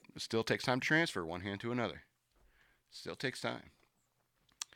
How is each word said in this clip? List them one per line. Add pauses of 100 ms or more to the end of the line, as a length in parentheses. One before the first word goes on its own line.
(140)
It
still
takes
time
to
transfer
one
hand
to
another. (920)
Still
takes
time. (1040)